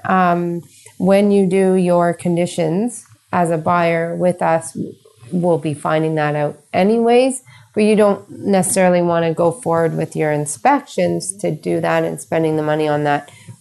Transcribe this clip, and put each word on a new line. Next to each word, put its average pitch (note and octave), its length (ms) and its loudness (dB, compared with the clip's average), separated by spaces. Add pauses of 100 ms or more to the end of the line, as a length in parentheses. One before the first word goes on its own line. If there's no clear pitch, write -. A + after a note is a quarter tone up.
um, F3 580 0 (360)
when G3 320 2
you G3+ 160 4
do F#3+ 280 2
your F3 400 2
conditions F3 880 -2 (280)
as F3 180 0
a E3 80 -2
buyer E3+ 580 0
with F3+ 260 0
us, E3 340 -2 (540)
we'll E3+ 280 0
be D3+ 160 -4
finding D#3 400 -2
that D3 200 -2
out D3 240 -4 (140)
anyways. A#3 680 2 (320)
But G#3+ 100 2
you G#3+ 100 4
don't G3+ 360 2
necessarily F#3 720 2
wanna E3+ 320 0
go E3+ 180 2
forward E3 440 -2
with D#3+ 200 -6
your D#3 160 0
inspections E3+ 1040 -2
to F3 160 -4
do E3+ 280 -4
that E3 220 0
and E3 180 -6
spending D#3+ 360 -2
the D#3 60 -2
money D3+ 260 -2
on D3 160 -2
that C#3+ 260 -2 (300)